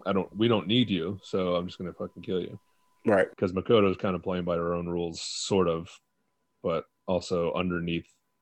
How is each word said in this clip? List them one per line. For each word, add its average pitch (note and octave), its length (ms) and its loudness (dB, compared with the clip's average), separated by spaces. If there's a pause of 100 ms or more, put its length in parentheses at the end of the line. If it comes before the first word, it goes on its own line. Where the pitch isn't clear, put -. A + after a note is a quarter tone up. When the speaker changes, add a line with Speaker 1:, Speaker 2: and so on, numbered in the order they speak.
Speaker 1:
"I G2+ 60 2
don't, F#2 240 -2
we A2 120 4
don't G2+ 180 2
need A#2 240 2
you. F#2 320 -2
So F2+ 340 -2
I'm F2+ 100 -2
just F#2 120 -12
gonna F2 160 -8
fucking F2+ 280 -12
kill F2+ 200 -2
you." G#2+ 160 -10 (480)
Speaker 2:
Right. G2+ 300 4
Speaker 1:
'Cause F#2 160 0
Makoto's G2 440 4
kind F#2+ 200 -2
of E2+ 60 -6
playing F2+ 220 -4
by E2+ 120 0
her E2+ 180 0
own F2 140 -4
rules, E2+ 340 -4
sort - 460 0
of, E2 220 -2 (720)
but E2 220 -2 (220)
also F2 480 0
underneath, E2+ 580 -2 (300)